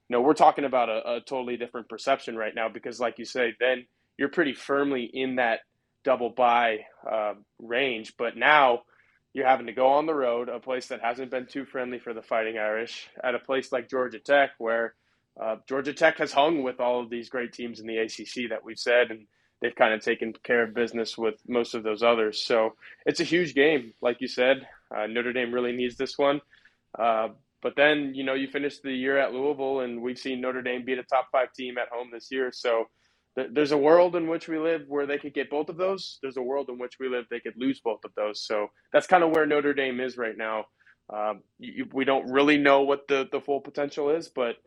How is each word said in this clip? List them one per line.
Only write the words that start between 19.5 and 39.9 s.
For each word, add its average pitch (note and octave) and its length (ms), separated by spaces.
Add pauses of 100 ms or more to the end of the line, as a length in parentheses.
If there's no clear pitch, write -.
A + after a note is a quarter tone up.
they've A#2+ 140
kinda A2 240
taken A2+ 420
care A#2+ 220
of A2 100
business A#2 460
with A2 160 (120)
most A#2+ 280
of A2+ 80
those G#2+ 180
others. A2+ 400
So A2+ 320 (320)
it's D3 140
a F3 40
huge D#3 300
game, C#3 480
like A#2+ 200
you B2+ 60
said. C3 400 (220)
Uh, G#2+ 160
Notre A#2 280
Dame A#2+ 200
really B2 200
needs B2 240
this C3 200
one. C#3+ 240 (560)
Uh, A2+ 300 (340)
but B2 140
then, D3 400
you C3+ 80
know, C3+ 120
you C3+ 120
finish C#3 320
the C3+ 140
year C3 240
at B2 160
Louisville, C3+ 480
and A#2+ 200
we've B2+ 160
seen C3 220
Notre B2+ 220
Dame B2 240
beat B2+ 120
a B2 60
top C3 260
five B2+ 220
team B2 260
at A#2+ 120
home A#2+ 200
this A#2 220
year. B2+ 220
So A2+ 340 (480)
th-, C3 160
there's C#3+ 220
a D3 40
world E3+ 380
in E3 120
which E3 200
we D#3+ 100
live D#3+ 300
where C#3+ 180
they C#3+ 120
could D3 160
get C3+ 160
both D3 180
of E3+ 80
those. F#3 460
There's C3 160
a C3 40
world C3 280
in B2 80
which B2 240
we C3 80
live B2 200
they A#2+ 120
could A2+ 160
lose C3 240
both A2 240
of G2 100
those. G#2+ 260
So G#2 300 (220)
that's D3 140
kinda F3 200
where D#3+ 180
Notre D3 280
Dame C3 260